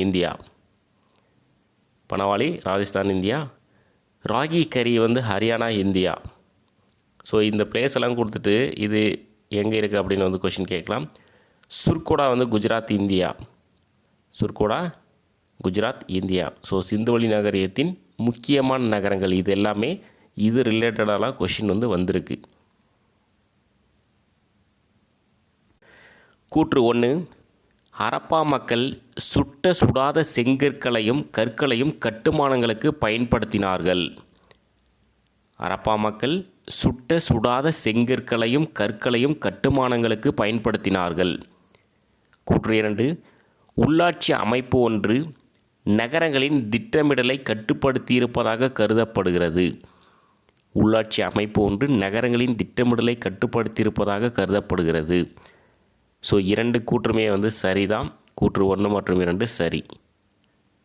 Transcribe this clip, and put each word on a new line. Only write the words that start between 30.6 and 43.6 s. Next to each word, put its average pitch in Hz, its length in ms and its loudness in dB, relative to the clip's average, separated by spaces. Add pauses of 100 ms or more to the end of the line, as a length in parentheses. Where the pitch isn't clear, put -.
கற்களையும் 127 560 0 (120)
கட்டுமானங்களுக்கு 131 840 0 (140)
பயன்படுத்தினார்கள். 98 1000 0 (1500)
ஹரப்பா 107 380 -2 (100)
மக்கள் 120 300 -2 (440)
சுட்ட 160 400 0 (100)
சுடாத 123 420 0 (120)
செங்கற்களையும் 120 840 0 (120)
கற்களையும் 120 640 0
கட்டுமானங்களுக்கு 117 840 0 (100)
பயன்படுத்தினார்கள். 95 920 0 (1120)
கூற்று 110 280 2
இரண்டு, 107 280 0 (800)